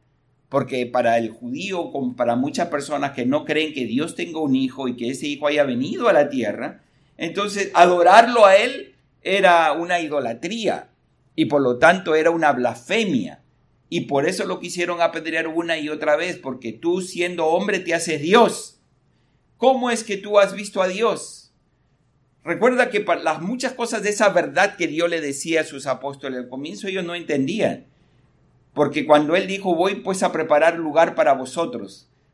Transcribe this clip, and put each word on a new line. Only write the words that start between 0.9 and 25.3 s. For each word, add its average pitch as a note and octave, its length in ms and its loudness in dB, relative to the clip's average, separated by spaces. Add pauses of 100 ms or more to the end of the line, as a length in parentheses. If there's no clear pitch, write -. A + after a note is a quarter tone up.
el A2+ 140 -2
judío, D#3+ 600 -8
como B2+ 240 -4
para A#2 200 0
muchas D3 320 -2
personas C#3+ 440 -4
que B2+ 120 -4
no D3 200 0
creen D#3 280 -2
que B2 140 -4
Dios C#3+ 300 -4
tenga D#3+ 240 -6
un C#3 160 0
hijo C3 320 -2
y B2 80 -6
que A#2+ 140 -6
ese C#3 180 -6
hijo C#3+ 180 -4
haya D3 180 2
venido C#3 440 -2
a G3 40 6
la D3 160 4
tierra, A#2+ 540 -6 (340)
entonces G3 580 -6
adorarlo F3+ 720 8
a F#3+ 120 10
él B3 400 0 (260)
era F3 500 4
una E3+ 280 -2
idolatría D3+ 920 -4 (460)
y D#3 80 2
por C#3+ 180 2
lo B2 160 0
tanto F3 380 4
era D#3+ 140 4
una D#3+ 220 2
blasfemia. B2 880 -4 (460)
Y D#3+ 140 -4
por B2+ 240 -2
eso F#3 180 -4
lo F3+ 160 -8
quisieron F3 400 -6
apedrear E3 460 -2
una E3 320 -4
y D3 100 -6
otra D3+ 280 0
vez, F3 200 -4
porque A#2 360 -10
tú F3+ 280 -2
siendo F3 460 -4
hombre F#3+ 320 0
te E3+ 160 -4
haces E3 260 -2
Dios. G3 600 2 (760)
¿Cómo B3 340 2
es A#3 140 -4
que G3+ 120 -8
tú G#3 220 0
has F#3+ 160 4
visto G3 260 -8
a F#3 80 0
Dios? - 640 -6 (880)
Recuerda A#3+ 460 2
que G3+ 120 -2
pa-, F3 160 0
las D3+ 260 -2
muchas B3 320 -4
cosas A#3 280 -4
de G3+ 60 -2
esa G#3 220 2
verdad E3 460 2
que E3+ 100 -2
Dios D#3+ 240 -2
le E3+ 100 -4
decía D3+ 400 -2